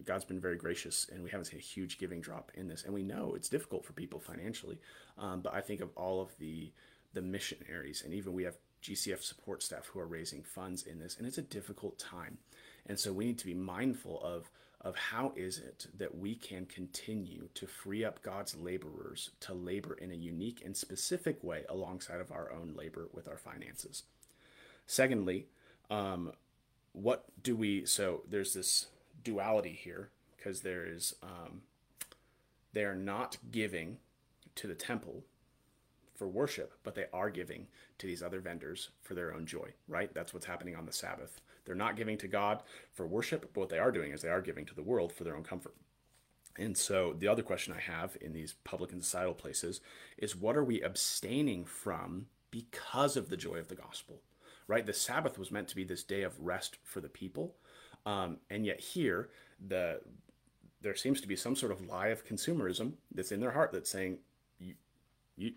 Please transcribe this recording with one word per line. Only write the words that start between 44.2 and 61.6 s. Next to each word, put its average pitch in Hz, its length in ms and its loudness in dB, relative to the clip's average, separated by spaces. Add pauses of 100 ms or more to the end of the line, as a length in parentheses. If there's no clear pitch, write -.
they 82 80 2
are 92 100 6
giving 80 240 -2
to - 100 -12
the 76 80 -6
world 92 300 4
for - 120 -6
their 78 120 -2
own 80 80 -4
comfort. - 300 -6 (800)
And 98 220 2
so 92 340 6
the 90 160 4
other 113 140 8
question 90 320 0
I - 60 -4
have 85 420 -2
in 80 100 -6
these 80 220 -6 (100)
public 85 280 -2
and 87 120 -4
societal 90 300 4
places - 480 -2 (340)
is, 107 180 -2
what 107 220 4
are 147 80 8
we 117 160 6
abstaining 101 840 4
from 90 640 -2 (220)
because 135 680 4
of - 100 0
the 92 80 0
joy 85 200 -2
of 82 120 -4
the 92 60 -6
gospel? - 480 -12 (460)
Right? 113 160 6
The 101 80 0
Sabbath 143 460 4
was 92 120 -4
meant 101 180 0
to - 80 -4
be 95 80 2
this 92 180 -2
day 98 200 2
of 87 180 0
rest 90 420 0
for - 180 -6
the 80 80 -6
people. 147 480 -4 (480)
Um, 95 340 0 (120)
and 104 140 2
yet - 160 2
here, 113 500 4 (360)
the, 90 340 2 (800)
there 98 140 0
seems 135 260 4
to 98 80 -6
be 95 80 2
some 127 200 2
sort 113 160 4